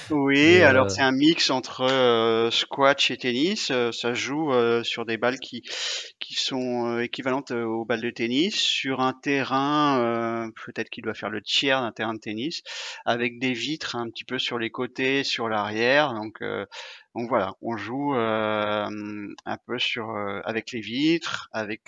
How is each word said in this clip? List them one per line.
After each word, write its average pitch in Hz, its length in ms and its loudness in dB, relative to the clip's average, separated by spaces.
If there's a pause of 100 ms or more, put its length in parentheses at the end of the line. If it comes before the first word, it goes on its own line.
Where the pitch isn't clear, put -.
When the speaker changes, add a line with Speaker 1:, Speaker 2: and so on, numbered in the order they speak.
(100)
Speaker 1:
Oui, 139 260 4
Speaker 2:
Mais, 165 260 10
Speaker 1:
alors 131 240 8
Speaker 2:
euh, - 20 0
Speaker 1:
c'est 98 140 0
un 131 100 4
mix 151 380 4
entre, 131 320 -2
euh, 117 680 4
squash 139 600 2
et 123 80 -4
tennis. 139 520 0
Euh, 120 220 2
ça 120 220 -2
joue, 135 380 -2
euh, 117 320 4
sur 117 200 -4
des 113 140 -4
balles 123 200 0
qui, 123 240 -12 (560)
qui - 160 -10
sont, 123 520 -2
euh, 117 140 -2
équivalentes, 127 500 -4
euh, 117 140 -2
aux 113 200 -2
balles 113 160 -2
de 120 100 -2
tennis, 127 440 0
sur - 460 0
un 131 120 2
terrain, 139 840 2
euh, 117 520 0 (140)
peut-être 117 240 -8
qui - 140 -12
doit 110 120 -4
faire 104 160 -6
le 107 120 -6
tiers 135 400 2
d'un 113 100 -4
terrain 113 220 -4
de 107 60 -10
tennis, 117 420 -6 (420)
avec 120 340 0
des 127 140 0
vitres 127 440 -6
un 120 120 -4
petit - 160 -12
peu 127 140 -6
sur 123 200 -4
les 113 120 -2
côtés, 131 540 -2
sur 113 240 -2
l'arrière. 113 680 2
Donc, 110 260 -8
euh, 104 240 -4 (500)
donc 117 140 -6
voilà, 98 240 0 (100)
on 113 140 -4
joue, 131 400 -4
euh, 107 720 0 (560)
un 104 120 -6 (100)
peu 117 120 -6
sur, 113 320 -4
euh, 101 340 -6
avec 110 280 -6
les 120 80 -6
vitres, 143 720 -2
avec 110 360 -6